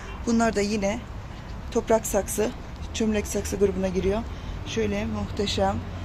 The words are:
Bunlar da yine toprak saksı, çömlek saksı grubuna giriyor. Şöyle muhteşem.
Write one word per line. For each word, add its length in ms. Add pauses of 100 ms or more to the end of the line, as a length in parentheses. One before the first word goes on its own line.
(260)
Bunlar 300
da 60
yine 380 (720)
toprak 340
saksı, 440 (440)
çömlek 340
saksı 300
grubuna 300
giriyor. 340 (460)
Şöyle 380
muhteşem. 720 (300)